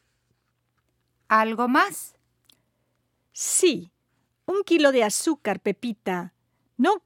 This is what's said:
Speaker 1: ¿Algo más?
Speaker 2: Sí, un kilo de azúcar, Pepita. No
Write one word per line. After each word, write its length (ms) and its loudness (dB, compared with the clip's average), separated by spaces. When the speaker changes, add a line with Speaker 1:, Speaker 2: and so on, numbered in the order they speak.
Speaker 1:
¿Algo 400 0
más? 480 0
Speaker 2:
Sí, 600 -2
un 160 -2
kilo 280 4
de 120 4
azúcar, 560 -2
Pepita. 720 -6
No 300 2